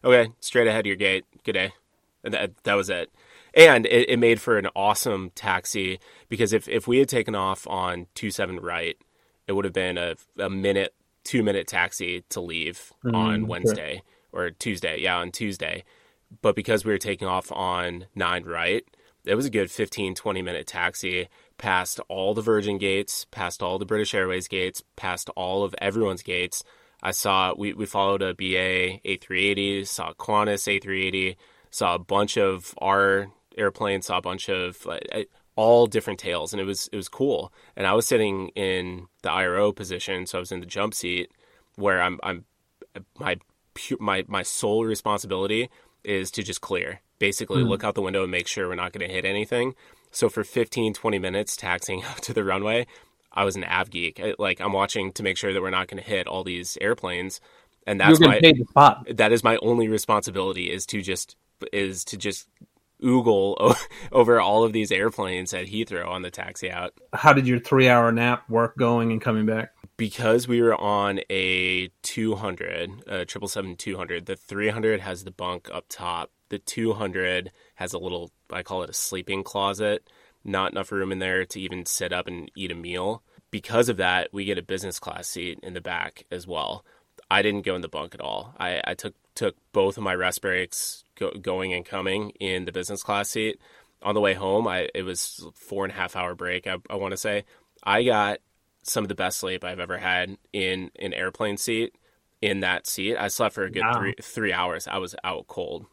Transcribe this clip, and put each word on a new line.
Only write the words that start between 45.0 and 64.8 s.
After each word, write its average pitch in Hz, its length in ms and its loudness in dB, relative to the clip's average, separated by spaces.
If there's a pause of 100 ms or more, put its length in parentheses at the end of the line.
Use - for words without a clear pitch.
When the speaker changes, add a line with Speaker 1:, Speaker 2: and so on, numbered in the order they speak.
Speaker 1:
is 95 300 -2
to 110 100 -6
just 90 180 -8
clear. 92 400 -4 (200)
Basically, 101 420 0
Speaker 2:
Hmm. 120 60 2
Speaker 1:
look 98 160 -2
out 104 100 -2
the 101 80 -2
window 95 200 0
and 92 100 -2
make 87 160 -2
sure 95 200 -4
we're 90 60 -6
not 90 180 -6
gonna 87 160 -8
hit 92 160 -4
anything. 113 500 -2 (360)
So - 180 2
for 104 160 -2
fifteen, 113 480 -2
twenty 101 260 -2
minutes 95 380 -4
taxiing 92 480 -4
<laughs> - 60 -10
up - 120 -12
to 117 120 -8
the 107 100 0
runway, 104 420 0 (460)
I 98 120 2
was 95 120 0
an 92 80 -6
av 90 260 0
geek. 85 300 -6
I, 101 180 -2
like, 95 220 0
I'm 98 120 -2
watching 98 400 0
to - 100 -8
make 95 140 0
sure 98 160 -2
that 95 100 0
we're 92 80 -4
not 92 180 0
gonna 95 140 -12
hit 95 240 -4
all 92 180 -6
these 90 360 -8
airplanes, 92 600 -4 (460)
and 101 140 0
that's 156 200 10
Speaker 2:
You're 160 80 10
Speaker 1:
my, 101 120 8
Speaker 2:
getting 160 160 10
paid 120 80 0
to - 60 -12
spot. 135 360 10 (100)
Speaker 1:
that 107 160 6
is 113 120 4
my 113 180 6
only 117 260 2
responsibility, 98 840 0
is 92 160 -6
to 104 140 -4
just, 92 360 -6 (360)
is 95 340 -2
to - 100 -10
just 98 320 -6 (540)
oogle 113 540 6
<laughs> - 40 -2
o-, 120 140 8 (380)
over 120 280 8
all 104 240 6
of 113 80 2
these 107 200 0